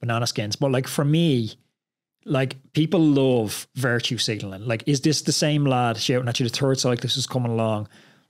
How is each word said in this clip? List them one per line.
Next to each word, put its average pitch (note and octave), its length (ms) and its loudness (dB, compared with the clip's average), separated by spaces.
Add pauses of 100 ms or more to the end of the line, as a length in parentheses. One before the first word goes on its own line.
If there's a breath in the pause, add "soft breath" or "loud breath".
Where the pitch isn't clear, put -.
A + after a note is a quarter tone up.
banana A#2+ 260 -2
skins. A2 300 -4
But, C#3 140 0
like, C3 160 0
for - 180 -2
me, D3 500 2 (720)
like, C3 320 -2 (160)
people D#3+ 260 2
love C3 720 2
virtue A#2+ 440 -2
signaling. G2+ 480 -6
Like, A2+ 200 -2
is C#3+ 140 2
this D3+ 220 2
the D#3 100 0
same D3 320 2
lad B2 320 2
shouting B2+ 320 0
at A#2 100 -2
you, B2+ 100 0
the - 60 -4
third C3+ 240 0
cyclist B2 380 0
who's B2+ 100 -4
coming B2 240 -2
along, A2 380 -2 (420 soft breath)